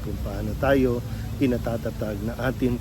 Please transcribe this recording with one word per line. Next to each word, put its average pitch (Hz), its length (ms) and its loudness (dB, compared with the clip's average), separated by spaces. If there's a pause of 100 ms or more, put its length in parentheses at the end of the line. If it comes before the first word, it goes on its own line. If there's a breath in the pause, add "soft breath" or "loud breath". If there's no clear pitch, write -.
kung 107 160 -4
paano 107 400 -4
tayo 131 400 4 (380 loud breath)
pinatatatag 117 800 0 (100)
na 117 60 -2 (100)
atin 123 380 2